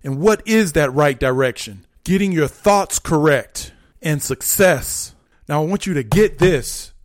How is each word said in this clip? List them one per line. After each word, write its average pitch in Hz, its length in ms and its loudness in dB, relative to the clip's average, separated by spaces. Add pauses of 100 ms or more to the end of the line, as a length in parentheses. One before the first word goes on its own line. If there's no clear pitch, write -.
And 135 160 -6
what 202 260 2
is 220 280 2
that 147 200 0
right 143 260 2
direction? 127 680 -4 (160)
Getting 190 300 0
your 156 160 0
thoughts 202 500 0
correct 151 760 0 (280)
and 151 220 -4
success. - 920 -2 (340)
Now, 147 140 -2
I 156 40 -4
want 190 200 -4
you 185 80 -4
to 139 100 -2
get 180 340 2
this. 175 540 -2 (120)